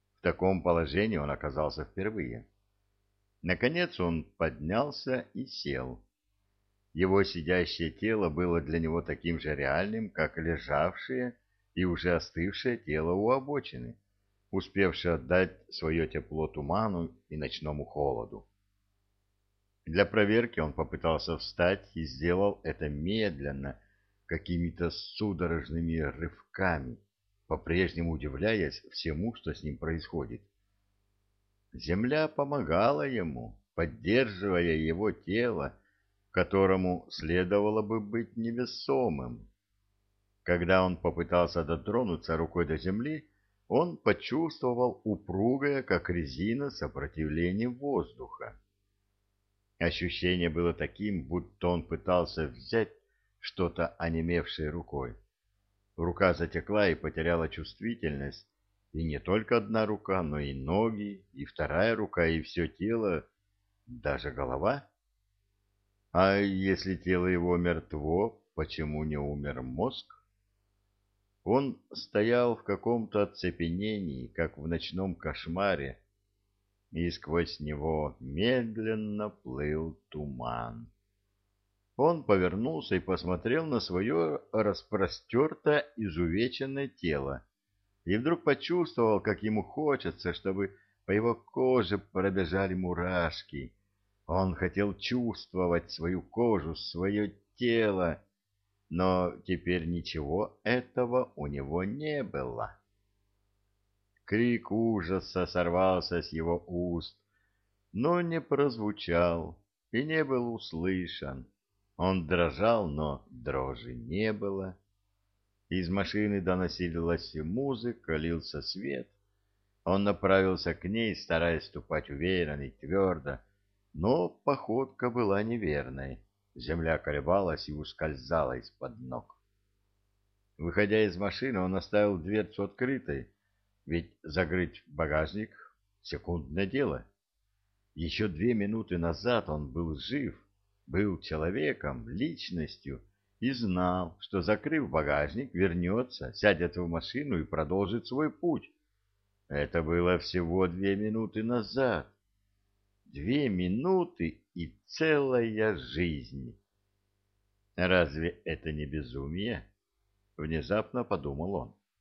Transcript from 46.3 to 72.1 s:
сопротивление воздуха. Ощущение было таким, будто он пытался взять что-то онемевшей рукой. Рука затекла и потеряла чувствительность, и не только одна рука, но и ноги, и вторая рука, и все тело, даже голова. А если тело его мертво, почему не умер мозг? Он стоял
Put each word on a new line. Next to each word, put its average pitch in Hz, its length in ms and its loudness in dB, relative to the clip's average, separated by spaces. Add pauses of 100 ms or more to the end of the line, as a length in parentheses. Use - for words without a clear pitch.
сопротивление 82 1000 -2
воздуха. 123 880 -6 (1300)
Ощущение 87 640 0
было 85 240 2
таким, 85 520 -4
будто 85 420 -6
он 87 160 2
пытался 82 640 0
взять - 460 -2 (480)
что-то 85 480 -2 (100)
онемевшей 82 680 0
рукой. 71 480 -6 (800)
Рука 87 380 4
затекла 92 540 0
и 80 60 4
потеряла 80 540 0
чувствительность, 76 960 -6 (460)
и 80 100 -4
не 76 160 -2
только 110 380 2
одна 110 280 2
рука, 98 380 0
но 73 160 -2
и 69 160 -4
ноги, 101 800 -2
и 139 120 -10
вторая 117 520 0
рука, 90 320 2
и 80 140 2
все 82 260 -2
тело, 104 580 -2 (600)
даже 135 440 -4
голова. 127 580 -2 (1200)
А 95 240 6
если 95 580 2
тело 90 320 2
его 87 300 2
мертво, 85 840 0 (140)
почему 76 480 -4
не 76 140 -2
умер 71 460 -4
мозг? 71 440 -4 (1400)
Он 127 340 2 (160)
стоял 120 600 2